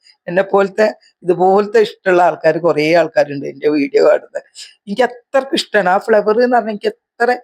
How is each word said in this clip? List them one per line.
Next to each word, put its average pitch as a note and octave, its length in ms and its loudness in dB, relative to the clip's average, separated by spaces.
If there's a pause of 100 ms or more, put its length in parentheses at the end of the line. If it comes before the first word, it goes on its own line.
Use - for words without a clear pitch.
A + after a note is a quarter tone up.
(280)
എന്നെ F#3 160 -2
പോലത്തെ G3 440 0 (320)
ഇതുപോലത്തെ F#3+ 640 2
ഇഷ്ടമുള്ള F#3+ 420 0
ആൾക്കാർ D#3+ 360 0
കുറേ D3+ 260 0 (100)
ആൾക്കാരുണ്ട് D3 500 -2
എൻ്റെ C#3+ 240 -4
വീഡിയോ C#3+ 340 0
കാണുന്നത്. - 360 0 (400)
എനിക്ക് A3 260 -2
അത്രക്ക് C4+ 500 -6
ഇഷ്ടമാണ് F#3+ 340 -2
ആ F#3 80 2
ഫ്ലവർ G#3 380 0
എന്ന് B3 220 2
പറഞ്ഞാൽ. A3 160 -4
എനിക്ക് G#3 180 -6
എത്ര - 380 -6 (140)